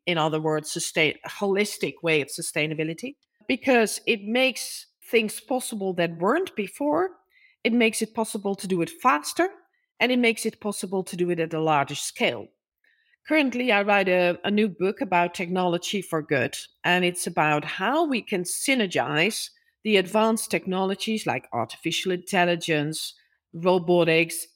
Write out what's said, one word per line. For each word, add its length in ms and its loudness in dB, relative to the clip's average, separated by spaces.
In 120 0
other 240 0
words, 300 -2
sustain-, 560 0
holistic 720 -2
way 200 4
of 80 -6
sustainability, 880 -4
because 600 2
it 160 0
makes 640 -2
things 280 0
possible 540 -4
that 240 -2
weren't 380 0
before. 560 -2
It 100 2
makes 280 2
it 140 -6
possible 400 -4
to 120 -12
do 140 0
it 80 -2
faster, 600 0
and 120 2
it 80 2
makes 260 2
it 140 -4
possible 440 -4
to 120 -10
do 140 0
it 100 0
at 140 -2
a 80 -2
larger 340 2
scale. 520 -4
Currently, 440 2
I 120 4
write 260 4
a, 360 2
a 40 0
new 180 4
book 320 -2
about 360 0
technology 640 -2
for 220 -4
good, 340 0
and 220 2
it's 220 -2
about 380 2
how 420 -2
we 160 -2
can 220 -4
synergize 1040 0
the 140 4
advanced 520 2
technologies 800 -2
like 260 -4
artificial 580 -4
intelligence, 1040 0
robotics, 920 2